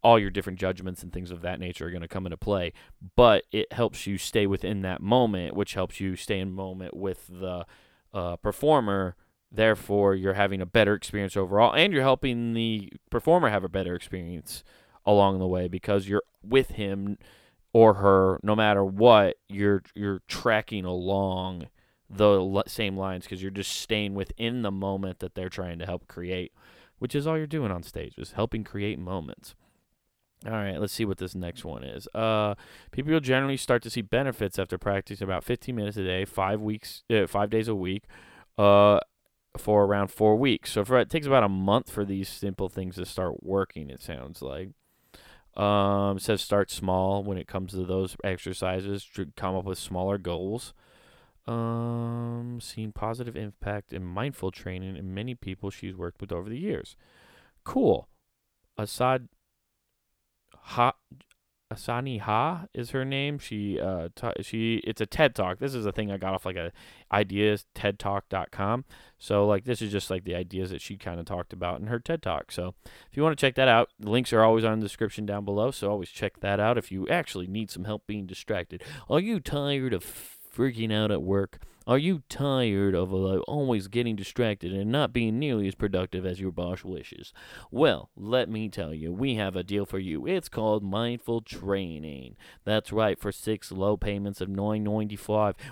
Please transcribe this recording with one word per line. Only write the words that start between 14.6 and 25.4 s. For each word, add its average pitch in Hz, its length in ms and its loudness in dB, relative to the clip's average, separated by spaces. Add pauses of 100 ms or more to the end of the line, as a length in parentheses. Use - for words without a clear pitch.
along 98 360 6
the 92 80 0
way 90 200 0
because 98 400 0
you're 101 160 0 (200)
with 131 260 4
him 101 480 -4 (560)
or 113 220 10
her, 95 480 6
no 107 120 2
matter 104 300 4
what, 101 520 8 (120)
you're, 101 320 2 (140)
you're 101 320 -2
tracking 107 580 0
along 92 840 -2 (400)
the 101 280 6
l-, 98 320 2
same 101 280 -4
lines 95 320 -6
'cause 92 140 -10
you're 95 100 -6
just 98 200 -6
staying 104 420 -4
within 113 480 -4
the 101 100 -2
moment 98 480 -4
that 92 140 -8
they're 92 160 -6